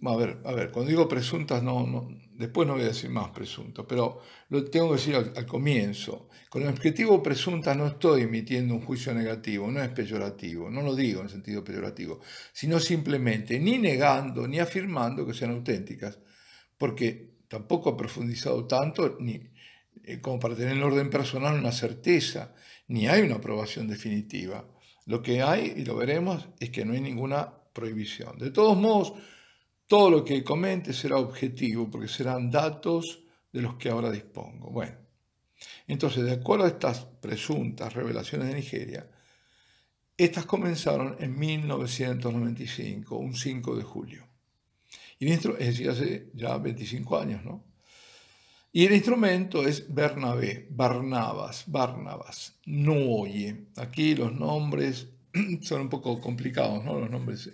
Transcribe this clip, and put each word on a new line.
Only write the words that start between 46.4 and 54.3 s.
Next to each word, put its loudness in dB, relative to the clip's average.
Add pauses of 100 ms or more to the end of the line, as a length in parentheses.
veinticinco -4
años, -4
¿no? -12 (1080)
Y 8
el 8
instrumento 4
es 0
Bernabé, 0
Barnabas, 0
Barnabas, -4
Nuoye. 0 (100)
Aquí 2
los 0